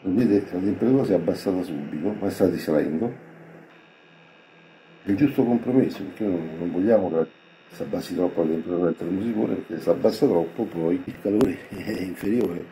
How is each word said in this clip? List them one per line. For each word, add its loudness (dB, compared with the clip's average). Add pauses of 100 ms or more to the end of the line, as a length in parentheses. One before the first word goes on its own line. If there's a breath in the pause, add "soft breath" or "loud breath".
vedete 2
la -2
temperatura 2
si 2
è 4
abbassata 0
subito, -6
ma -2
sta 2
risalendo. -2 (1700)
È -6
il 4
giusto 2
compromesso, 2
perché -8
non, -2
non -4
vogliamo 2
che 2 (440)
si -12
abbassi -6
troppo 0
la 2
temperatura 0
del 0
termosifone, -2
perché -8
se -8
si -2
abbassa 2
troppo 0
poi 0
il -12
calore 2
<laughs> -20
è -6
inferiore. -2